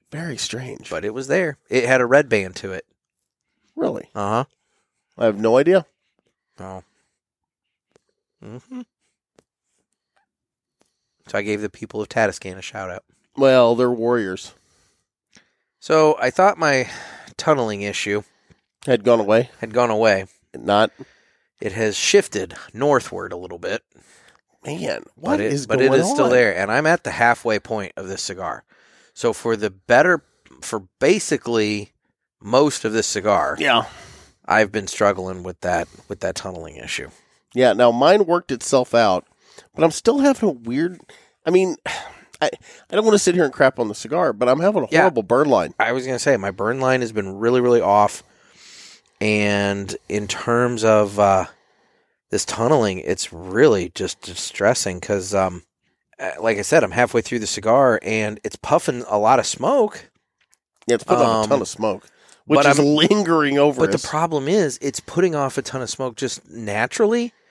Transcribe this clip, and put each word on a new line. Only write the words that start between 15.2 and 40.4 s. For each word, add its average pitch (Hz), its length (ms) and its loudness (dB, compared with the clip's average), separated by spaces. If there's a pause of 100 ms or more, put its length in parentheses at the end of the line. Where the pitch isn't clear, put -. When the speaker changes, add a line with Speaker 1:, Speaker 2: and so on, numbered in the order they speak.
Speaker 2:
So 156 420 2
I 123 100 0
thought 190 280 2
my 139 300 0 (480)
tunneling 113 460 0
issue 104 400 -4 (640)
Speaker 1:
Had 117 180 2
gone 117 160 4
away? 110 300 2 (100)
Speaker 2:
had 113 120 -12
gone 120 180 0
away. 107 360 2 (280)
Speaker 1:
Not? 101 360 2 (680)
Speaker 2:
It 101 120 -6
has 107 240 -2
shifted - 580 0 (200)
northward 107 580 -2
a 90 40 -10
little 90 220 -14
bit. 92 240 -8 (840)
Speaker 1:
Man, - 380 -8 (100)
what - 220 -6
Speaker 2:
But - 40 -2
it, 107 120 -2
Speaker 1:
is 143 140 -4
Speaker 2:
but 110 120 0
Speaker 1:
going 131 160 4
Speaker 2:
it 135 60 4
is 185 100 0
still 285 160 2
Speaker 1:
on? 123 60 2
Speaker 2:
there, 120 220 4
and 98 160 -4
I'm 143 160 0
at 165 180 0
the 120 80 -6
halfway 117 460 0
point 104 380 -8
of 95 120 -12
this 95 140 -10
cigar. 90 420 -10 (500)
So 117 180 0
for 113 240 -2
the 104 140 -2
better, 139 520 2 (380)
for 104 200 -8 (180)
basically 117 920 0 (500)
most 135 420 2
of 110 80 -4
this 110 140 0
cigar, 101 520 0
Speaker 1:
Yeah. 127 260 2 (600)
Speaker 2:
I've 104 280 0
been 104 140 -6
struggling 92 580 -2
with 90 160 -12
that, 87 280 -4 (200)
with 101 120 -12
that 95 140 -4
tunneling 85 420 -14
issue. - 320 -12 (460)
Speaker 1:
Yeah, 123 180 4
now 120 200 4
mine 170 340 4
worked 175 240 -2
itself 127 440 -2
out, 104 300 2 (500)
but 151 100 -2
I'm 165 80 4
still 254 260 0
having 269 300 2